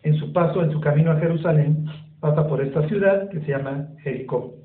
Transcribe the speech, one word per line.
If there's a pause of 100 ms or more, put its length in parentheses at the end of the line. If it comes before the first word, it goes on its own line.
en
su
paso,
en
su
camino
a
Jerusalén, (340)
pasa
por
esta
ciudad
que
se
llama (160)
Jericó.